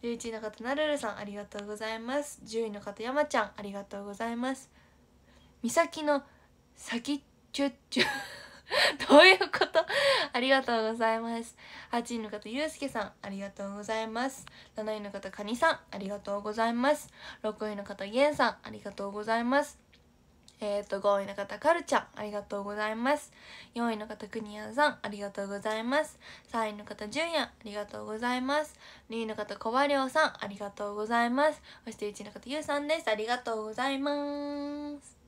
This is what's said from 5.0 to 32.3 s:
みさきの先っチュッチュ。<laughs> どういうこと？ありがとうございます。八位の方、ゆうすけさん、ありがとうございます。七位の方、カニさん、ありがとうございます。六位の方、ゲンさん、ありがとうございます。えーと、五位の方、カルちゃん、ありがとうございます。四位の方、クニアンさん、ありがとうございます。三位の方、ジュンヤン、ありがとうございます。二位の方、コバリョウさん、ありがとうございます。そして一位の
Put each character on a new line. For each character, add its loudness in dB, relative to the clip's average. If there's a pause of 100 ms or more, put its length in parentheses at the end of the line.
み 0
さ 4
き -8
の 4 (540)
先 -4
っ -6 (320)
チ 0
ュ 4
ッ -2 (180)
チ 0
ュ。 6 (680)
<laughs> 2
ど 12
う 12
い 12
う 2
こ 2
と？ 4 (480)
あ 0
り 2
が 6
と 0
う -
ご -4
ざ 2
い 0
ま -4
す。 -14 (360)
八 -2
位 -2
の -6
方、 -10
ゆ -2
う -2
す -14
け -4
さ -4
ん、 -10
あ -10
り -6
が -8
と -10
う -8
ご -10
ざ -2
い -2
ま -2
す。 -16 (280)
七 -4
位 -6
の -8
方、 -10
カ -12
ニ -4
さ 4
ん、 -2 (100)
あ -10
り -6
が -6
と -4
う -6
ご -4
ざ 2
い 2
ま 4
す。 -12 (340)
六 -2
位 -6
の -8
方、 -10
ゲ 4
ン 2
さ 4
ん、 -2
あ -12
り -12
が -8
と -6
う -6
ご -6
ざ 2
い 0
ま 4
す。 -6 (840)
え 0
ー -8
と、 -4
五 6
位 -6
の -10
方、 -6
カ 6
ル 0
ち -2
ゃ 4
ん、 -2 (120)
あ -8
り -6
が -4
と -6
う -6
ご -6
ざ -2
い -2
ま 2
す。 -12 (440)
四 0
位 -2
の -8
方、 -12
ク -8
ニ -12
ア -10
ン -12
さ 6
ん、 -2
あ -6
り -8
が -6
と -6
う -8
ご -6
ざ -2
い -4
ま 2
す。 -12 (320)
三 -2
位 -10
の -14
方、 -10
ジ -2
ュ 2
ン -4
ヤ 2
ン、 -2
あ -16 (140)
り -10
が -4
と -10
う -10
ご -6
ざ 0
い 0
ま 0
す。 -12 (360)
二 -4
位 -6
の -6
方、 -6
コ -2
バ 4
リ 4
ョ 2
ウ -4
さ 4
ん、 -2 (100)
あ -8
り -10
が -8
と -6
う -8
ご -2
ざ 2
い 2
ま 4
す。 -10 (240)
そ -10
し -12
て -6
一 -10
位 -10
の -14